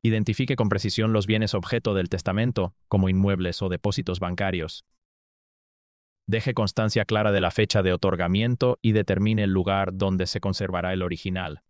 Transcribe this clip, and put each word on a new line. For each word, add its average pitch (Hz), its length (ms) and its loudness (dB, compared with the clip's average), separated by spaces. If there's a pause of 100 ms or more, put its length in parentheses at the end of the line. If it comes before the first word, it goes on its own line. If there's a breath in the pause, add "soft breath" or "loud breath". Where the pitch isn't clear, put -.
Identifique 110 500 2
con 113 140 2
precisión 107 440 0
los 104 140 2
bienes 107 260 0
objeto 107 420 -2
del 92 140 0
testamento, 98 680 -2 (100)
como 95 220 2
inmuebles 92 520 0
o 98 80 -4
depósitos 90 520 -2
bancarios. 90 640 -4 (1400)
Deje 113 260 -2
constancia 107 500 0
clara 107 280 2
de 98 80 4
la 85 100 2
fecha 107 320 2
de 92 100 4
otorgamiento 98 880 2
y 113 120 2
determine 104 500 2
el 98 80 2
lugar 95 440 0
donde 95 320 0
se - 120 -6
conservará 92 540 -2
el 92 100 -2
original. 90 680 -6